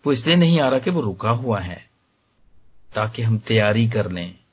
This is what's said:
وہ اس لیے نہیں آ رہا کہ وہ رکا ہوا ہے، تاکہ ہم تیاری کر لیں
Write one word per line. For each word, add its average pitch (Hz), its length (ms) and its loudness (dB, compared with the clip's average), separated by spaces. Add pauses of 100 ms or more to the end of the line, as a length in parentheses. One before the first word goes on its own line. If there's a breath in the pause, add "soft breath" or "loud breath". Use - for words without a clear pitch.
وہ 143 80 2
اس 117 140 -2
لیے 170 100 4
نہیں 165 240 4
آ 135 100 2
رہا 131 80 2
کہ 131 120 -2
وہ 139 220 -2
رکا 110 180 -4
ہوا 117 360 -2
ہے، 87 100 -10 (1160)
تاکہ 110 300 -4
ہم 113 160 0
تیاری 107 480 2
کر 113 220 -2
لیں 90 240 -10 (200)